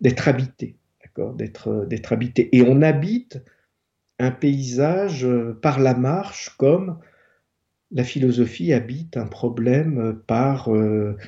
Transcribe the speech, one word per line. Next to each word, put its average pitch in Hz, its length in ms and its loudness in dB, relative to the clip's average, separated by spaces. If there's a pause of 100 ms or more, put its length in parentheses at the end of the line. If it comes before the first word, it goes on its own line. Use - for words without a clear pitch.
d'être 123 260 0
habité, 127 480 -2 (260)
d'accord, - 320 -10
d'être, 107 560 -6
d'être 110 220 -8
habité. 123 440 2
Et 123 80 10
on 135 180 6
habite 156 600 0 (800)
un 127 100 2
paysage, 139 960 0
euh, 117 360 -2
par 139 180 2
la 131 160 4
marche, 147 640 -4
comme 170 400 2 (920)
la 127 120 0
philosophie 127 680 0
habite 123 420 -4
un 110 120 -6
problème, 123 720 -2
euh, 113 140 -2 (140)
par, 127 480 0
euh, 107 400 0 (120)